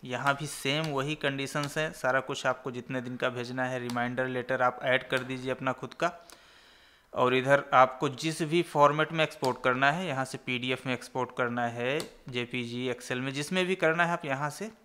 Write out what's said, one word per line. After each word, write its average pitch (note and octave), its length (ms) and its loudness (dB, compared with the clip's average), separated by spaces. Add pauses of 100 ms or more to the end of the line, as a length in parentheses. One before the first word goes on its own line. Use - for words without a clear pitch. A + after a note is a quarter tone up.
यहाँ C3 280 0
भी D3 120 -6
सेम C#3+ 400 -2
वही C#3+ 300 -2
कंडीशंस C#3 600 -2
हैं, D#3 140 -2
सारा C3 300 2
कुछ C#3 240 -4
आपको C3 240 -2
जितने B2 300 -6
दिन B2 160 -8
का B2+ 140 0
भेजना B2 340 -4
है, B2+ 160 -2
रिमाइंडर B2 480 -2
लेटर B2+ 340 0
आप B2 220 2
ऐड C3 240 2
कर C3 120 2
दीजिए B2+ 320 -6
अपना C3 220 -2
खुद - 200 -12
का। E3+ 180 0 (1000)
और B2+ 220 4
इधर C#3 280 6 (120)
आपको C3+ 360 6
जिस D#3 320 -4
भी E3 220 2
फॉर्मेट D3+ 480 4
में D#3+ 120 2
एक्सपोर्ट C3 400 -2
करना C3 280 4
है, F#3 140 -2
यहाँ C3 180 -2
से - 140 -8
पीडीएफ़ B2+ 480 -4
में C3 80 -2
एक्सपोर्ट B2 420 -4
करना A#2+ 320 0
है, B2 300 -2 (300)
जेपीजी, B2 600 -4
Excel B2 260 -4
में, C3 160 -4
जिसमें D3 340 0
भी F#3 100 0
करना E3+ 280 2
है E3+ 80 0
आप E3+ 120 -4
यहाँ C#3+ 260 -2
से G#3 200 -10 (140)